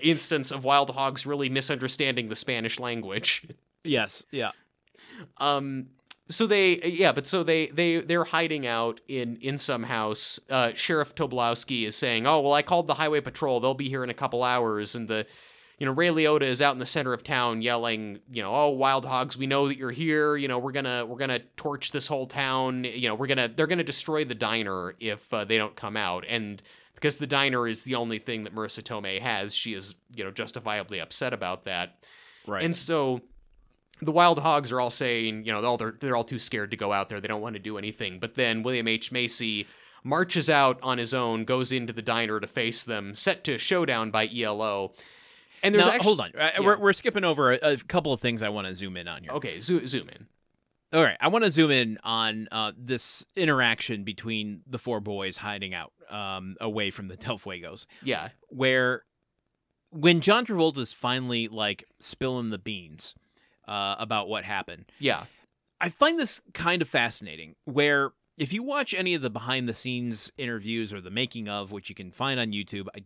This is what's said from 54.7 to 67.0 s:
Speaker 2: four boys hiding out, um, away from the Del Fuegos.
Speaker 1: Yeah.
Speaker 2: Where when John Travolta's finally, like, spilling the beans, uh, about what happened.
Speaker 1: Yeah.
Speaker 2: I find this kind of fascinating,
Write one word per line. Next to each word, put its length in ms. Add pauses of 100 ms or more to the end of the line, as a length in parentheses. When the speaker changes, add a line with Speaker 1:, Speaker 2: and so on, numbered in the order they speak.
Speaker 2:
four 220
boys 380
hiding 360
out, 200 (160)
um, 500
away 320
from 160
the 80
Del 240
Fuegos. 460 (180)
Speaker 1:
Yeah. 240 (220)
Speaker 2:
Where 540 (880)
when 280
John 260
Travolta's 460
finally, 560
like, 380 (140)
spilling 500
the 80
beans, 580 (540)
uh, 300
about 280
what 160
happened. 560
Speaker 1:
Yeah. 240 (560)
Speaker 2:
I 80
find 320
this 220 (120)
kind 280
of 80
fascinating, 720